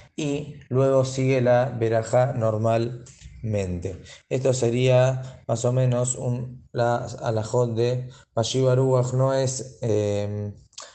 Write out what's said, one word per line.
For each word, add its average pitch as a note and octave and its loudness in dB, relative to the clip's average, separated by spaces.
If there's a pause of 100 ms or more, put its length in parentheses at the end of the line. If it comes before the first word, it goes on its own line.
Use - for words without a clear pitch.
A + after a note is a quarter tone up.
(160)
y D3 -4 (160)
luego C3+ 4
sigue C3 0
la B2 4
verajá A#2 0
normalmente. A2 -2 (280)
Esto C3 0
sería B2+ 2
más A#2 -2
o B2 2
menos B2+ 0
un, B2+ -6
la A#2+ 0 (160)
alajot A#2 0
de B2 0 (260)
Mashi A#2 0
Baruch. B2+ 2
No C3 2
es, - -4
eh, G#2 -2 (400)